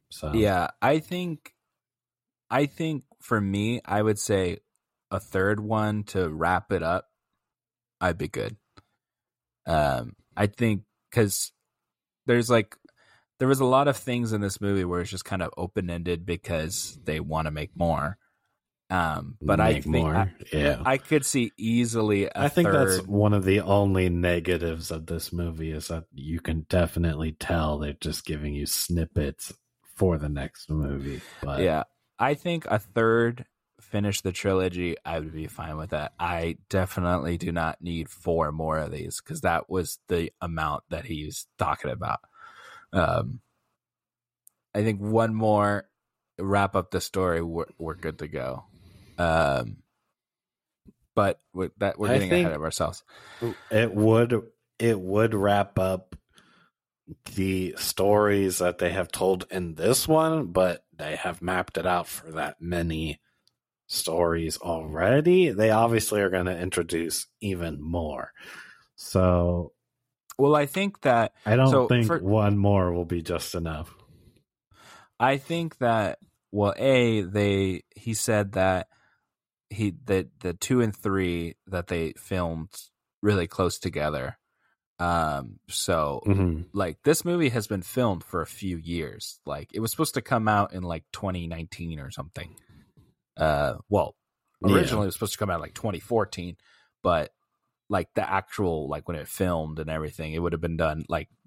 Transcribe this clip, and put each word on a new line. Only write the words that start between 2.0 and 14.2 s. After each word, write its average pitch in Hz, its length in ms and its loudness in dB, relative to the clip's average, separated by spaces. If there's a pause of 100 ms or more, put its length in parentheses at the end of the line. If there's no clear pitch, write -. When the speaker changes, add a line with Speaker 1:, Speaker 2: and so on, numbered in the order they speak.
Speaker 2:
I 139 160 2
think 151 400 -4 (160)
for 113 180 0
me, 101 460 0
I 104 160 0
would 107 180 2
say 95 400 0 (520)
a 95 80 -2
third 101 400 0
one 107 460 0
to 92 240 -2
wrap 82 420 0
it 90 120 0
up, 85 260 -2 (920)
I'd 87 160 0
be 73 100 -6
good. 71 300 -8 (1080)
Um, 71 500 0 (200)
I 104 120 2
think 107 360 0 (280)
'cause 104 400 0 (720)
there's, 120 240 2
like, 113 280 2 (640)
there 131 80 2
was 135 140 4
a 131 40 4
lot 135 220 6
of 139 100 2
things 120 360 -2